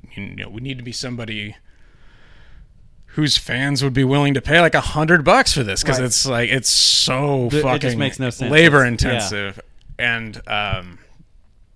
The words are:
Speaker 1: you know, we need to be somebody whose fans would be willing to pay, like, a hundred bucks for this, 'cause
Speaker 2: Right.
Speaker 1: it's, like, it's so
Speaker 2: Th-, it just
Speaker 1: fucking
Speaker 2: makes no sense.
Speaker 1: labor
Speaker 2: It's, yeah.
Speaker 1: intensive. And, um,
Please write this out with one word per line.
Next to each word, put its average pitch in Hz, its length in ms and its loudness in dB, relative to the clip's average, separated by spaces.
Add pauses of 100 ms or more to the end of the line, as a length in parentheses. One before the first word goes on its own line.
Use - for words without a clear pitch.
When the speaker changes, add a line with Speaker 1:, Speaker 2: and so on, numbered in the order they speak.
(160)
Speaker 1:
you 95 200 -12
know, 98 140 -12
we 110 120 -14
need 135 160 -10
to 120 60 -14
be 120 80 -12
somebody 110 640 -10 (1600)
whose 151 220 2
fans 135 460 -2
would 135 100 0
be 131 120 2
willing 143 280 2
to 127 80 -2
pay, 160 200 4
like, 160 120 4
a 151 80 2
hundred 156 440 2
bucks 233 280 4
for 139 100 0
this, 98 200 -4
'cause 131 160 0
Speaker 2:
Right. 127 60 -2
Speaker 1:
it's, 120 200 0
like, 120 240 -2
it's 123 200 0
so 131 800 2
Speaker 2:
Th-, 147 120 0
it 139 40 0
just 131 180 0
Speaker 1:
fucking 120 160 0
Speaker 2:
makes 135 200 -2
no 127 100 -2
sense. 120 200 -6
Speaker 1:
labor 147 360 6
Speaker 2:
It's, 117 180 0
yeah. 127 60 0
Speaker 1:
intensive. 101 500 -4 (400)
And, 113 480 -4
um, 95 520 -6 (760)